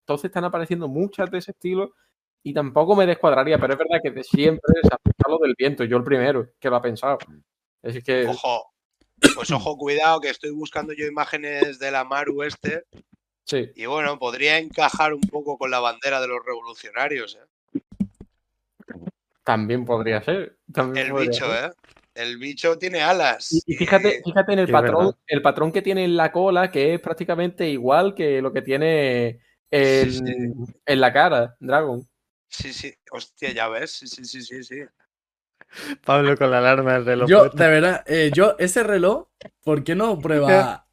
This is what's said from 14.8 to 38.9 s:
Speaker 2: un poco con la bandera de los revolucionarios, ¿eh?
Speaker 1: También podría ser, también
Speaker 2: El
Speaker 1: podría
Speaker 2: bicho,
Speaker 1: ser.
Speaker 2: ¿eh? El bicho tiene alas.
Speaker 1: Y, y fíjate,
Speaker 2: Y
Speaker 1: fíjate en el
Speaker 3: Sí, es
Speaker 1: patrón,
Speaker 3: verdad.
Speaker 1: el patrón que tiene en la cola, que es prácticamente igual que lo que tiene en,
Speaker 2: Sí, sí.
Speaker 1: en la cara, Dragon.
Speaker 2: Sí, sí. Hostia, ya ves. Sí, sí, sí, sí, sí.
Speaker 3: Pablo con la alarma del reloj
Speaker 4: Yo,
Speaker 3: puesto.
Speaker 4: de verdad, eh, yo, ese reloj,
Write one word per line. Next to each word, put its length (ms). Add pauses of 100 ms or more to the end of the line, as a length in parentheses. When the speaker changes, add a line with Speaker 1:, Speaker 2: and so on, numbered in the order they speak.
Speaker 2:
un 60
poco 380
con 120
la 100
bandera 400
de 80
los 160
revolucionarios, 920
¿eh? 380 (1700)
Speaker 1:
También 400
podría 380
ser, 360 (140)
también 340
Speaker 2:
El 60
Speaker 1:
podría 180
Speaker 2:
bicho, 200
Speaker 1:
ser. 200
Speaker 2:
¿eh? 40 (400)
El 240
bicho 400
tiene 220
alas. 520
Speaker 1:
Y, 140
y 100
fíjate, 480
Speaker 2:
Y 60
Speaker 1:
fíjate 220
en 60
el 80
Speaker 3:
Sí, 60
es 80
Speaker 1:
patrón, 260
Speaker 3:
verdad. 120 (100)
Speaker 1:
el 140
patrón 300
que 100
tiene 220
en 120
la 160
cola, 380
que 240
es 60
prácticamente 680
igual 460
que 280
lo 100
que 100
tiene 760 (300)
en, 400
Speaker 2:
Sí, 160
sí. 80 (500)
Speaker 1:
en 160
la 120
cara, 480
Dragon. 420 (460)
Speaker 2:
Sí, 240
sí. 220 (160)
Hostia, 420
ya 160
ves. 240
Sí, 140
sí, 180
sí, 180
sí, 220
sí. 160 (1200)
Speaker 3:
Pablo 320
con 140
la 80
alarma 360
del 100
reloj 240
Speaker 4:
Yo, 120
Speaker 3:
puesto. 180
Speaker 4:
de 100
verdad, 380
eh, 280
yo, 240
ese 240
reloj, 460 (340)